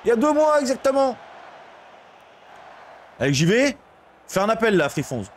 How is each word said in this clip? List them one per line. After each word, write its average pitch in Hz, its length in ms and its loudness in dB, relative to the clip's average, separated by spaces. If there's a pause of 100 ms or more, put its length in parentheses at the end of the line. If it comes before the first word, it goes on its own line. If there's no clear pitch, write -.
Il 190 40 0
y - 40 2
a 240 40 2
deux 294 160 2
mois, 302 280 2
exactement. 269 560 -2 (2000)
Avec 139 160 -2
J 139 100 0
V, 240 320 2 (520)
fais 185 120 -4
un 202 80 0
appel, 220 280 0
là, 147 120 0
Frifonze. 127 480 -8